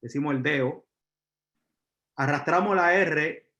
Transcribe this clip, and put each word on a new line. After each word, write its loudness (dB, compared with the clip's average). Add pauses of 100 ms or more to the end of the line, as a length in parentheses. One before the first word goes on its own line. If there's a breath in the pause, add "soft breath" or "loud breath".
decimos -4
el -4
dedo. -2 (1300)
Arrastramos 0
la 4
R 0 (100)